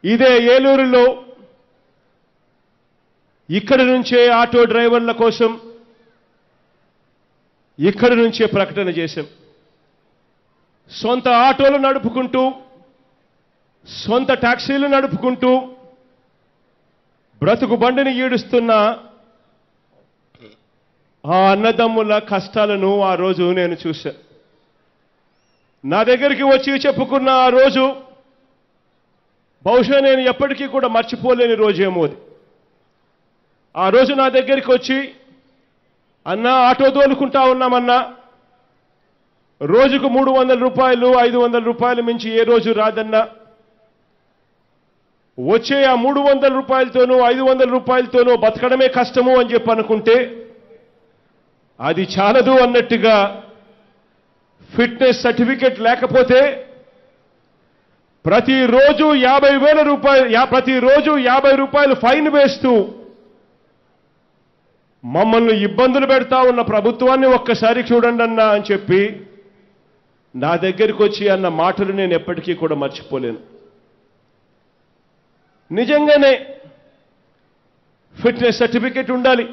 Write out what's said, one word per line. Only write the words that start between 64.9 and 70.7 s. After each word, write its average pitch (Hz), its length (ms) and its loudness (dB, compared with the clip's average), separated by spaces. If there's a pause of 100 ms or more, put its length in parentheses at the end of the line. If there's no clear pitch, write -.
మమ్మల్ని 220 500 0 (120)
ఇబ్బందులు 254 400 0
పెడతా 262 320 0 (120)
ఉన్న 240 120 -2
ప్రభుత్వాన్ని 240 640 0
ఒక్కసారి 240 540 0
చూడండన్నా 233 680 0
అని 208 240 0
చెప్పి 196 540 -2 (1080)
నా 147 220 -2
దగ్గరికి 190 460 -2